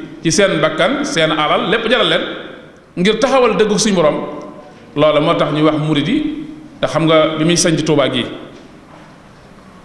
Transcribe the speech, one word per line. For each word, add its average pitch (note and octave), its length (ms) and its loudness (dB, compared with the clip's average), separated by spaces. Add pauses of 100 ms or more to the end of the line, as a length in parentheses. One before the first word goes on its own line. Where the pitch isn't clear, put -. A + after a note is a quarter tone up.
(240)
ci E3 80 0
seen F3+ 300 2
bakkan, F3+ 440 0
seen D#3+ 260 0
alal, D#3+ 400 0
lépp A3 180 0
jaral A3 200 2
leen F3+ 120 0 (760)
ngir F#3+ 220 2
taxawal B3 380 2
dëggu G#3 220 2
suñu G#3 160 0
borom, D#3 200 2 (800)
loola D3+ 240 4
moo E3 160 0
tax D3+ 180 -2
ñuy D3+ 100 0
wax D#3 140 2
murid D3 300 0
yi. - 380 -4 (360)
Te C3+ 60 -2
xam D#3 180 0
nga D#3 320 2
bi D#3 80 0
muy E3+ 120 2
sañc D#3+ 260 0
Tuubaa C#3 280 2
gi, B2 120 -2 (1600)